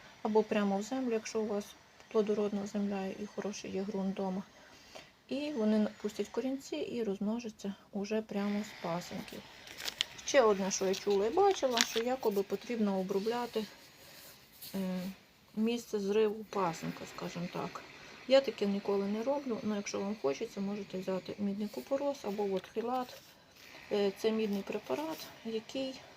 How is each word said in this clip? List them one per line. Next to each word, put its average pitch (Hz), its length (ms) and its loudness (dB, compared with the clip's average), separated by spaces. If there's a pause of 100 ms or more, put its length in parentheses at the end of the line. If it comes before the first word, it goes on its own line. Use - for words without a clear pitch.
(220)
або 214 200 6
прямо 208 360 2
в 202 40 0
землю, 262 300 0
якщо 220 280 0
у 214 60 0
вас 208 180 -2 (480)
плодородна 208 540 2
земля 202 400 0
і 208 200 -6
хороший 202 440 -6
є 190 120 0
ґрунт 190 300 0
вдома. 190 300 -2 (840)
І 294 240 -2
вони 214 360 4 (140)
пустять 208 260 -4
корінці 269 480 -4
і 240 260 -2
розмножаться 214 720 -2 (180)
уже 208 300 -2
прямо 208 420 0
з - 180 -12
пасинків. 180 580 -4 (840)
Ще 277 180 8
одне, 196 280 6
що 190 160 0
я 185 80 4
чула 196 320 2
і 233 40 2
бачила, 330 500 6
що - 220 4
якоби 233 400 0
потрібно 202 580 0
обробляти, 220 640 0 (1080)
е, 185 260 -2 (560)
місце 226 440 0
зриву 208 500 4
пасинка, 170 540 -2 (120)
скажімо 175 360 -4
так. 175 300 -6 (460)
Я 262 120 10
таке 226 260 0
ніколи 202 400 2
не 214 160 0
роблю, 269 420 0
але 214 120 2
якщо 202 240 -2
вам 202 220 -2
хочеться, 220 380 0
можете 196 380 -4
взяти 185 400 -4
мідний 208 300 -2
купорос 277 560 -2
або 202 300 0
от 185 200 -4
хілат. 247 460 -2 (720)
Е, 202 260 4
це 220 120 4
мідний 214 320 2
препарат, 285 640 -4 (180)
який, 247 500 -4 (220)